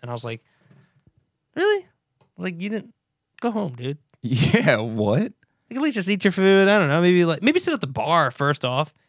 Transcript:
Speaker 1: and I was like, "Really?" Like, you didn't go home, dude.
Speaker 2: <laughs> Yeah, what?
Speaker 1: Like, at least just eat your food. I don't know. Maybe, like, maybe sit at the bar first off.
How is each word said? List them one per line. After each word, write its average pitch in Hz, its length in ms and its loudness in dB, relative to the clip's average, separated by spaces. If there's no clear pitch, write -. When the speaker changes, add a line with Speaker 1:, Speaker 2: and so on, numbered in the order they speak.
Speaker 1:
and 123 80 -12
I 120 40 -8
was 117 100 -10
like, 117 180 -10
"Really?" 392 320 -2
Like, 180 220 -8
you 202 80 -6
didn't 220 240 -10
go 240 100 -2
home, 202 260 -6
dude. 131 260 -8
Speaker 2:
<laughs> - 200 -20
Yeah, 123 560 2
what? 110 420 0
Speaker 1:
Like, 233 60 -10
at - 20 -6
least 285 160 -2
just 185 140 -4
eat 202 160 0
your 196 80 4
food. 196 360 4
I 208 100 4
don't 165 100 2
know. 151 120 2
Maybe, 180 240 4
like, 160 180 -2
maybe 302 180 2
sit 339 140 -2
at 226 60 -4
the - 60 -6
bar 135 460 0
first 143 320 -2
off. 131 280 -2